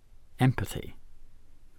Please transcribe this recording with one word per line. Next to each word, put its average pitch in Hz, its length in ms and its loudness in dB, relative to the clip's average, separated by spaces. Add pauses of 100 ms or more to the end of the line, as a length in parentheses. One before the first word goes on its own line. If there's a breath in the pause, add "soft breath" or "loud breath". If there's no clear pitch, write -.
(420)
Empathy. - 540 4 (840)